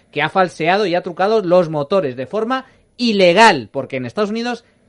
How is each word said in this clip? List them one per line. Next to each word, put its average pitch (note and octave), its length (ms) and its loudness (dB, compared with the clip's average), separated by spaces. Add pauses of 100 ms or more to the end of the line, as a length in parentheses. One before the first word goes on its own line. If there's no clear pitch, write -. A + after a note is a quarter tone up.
(100)
que D3 120 -4
ha D3+ 60 0
falseado F#3 580 0
y E3+ 80 -2
ha F3+ 80 0
trucado F#3+ 380 0
los F3+ 280 2
motores D3 480 -2
de C3 100 -8
forma A3+ 400 -4 (300)
ilegal, G3 760 4
porque C3+ 260 -8
en B2+ 100 -6
Estados G3+ 240 -4
Unidos A#3 340 -8 (240)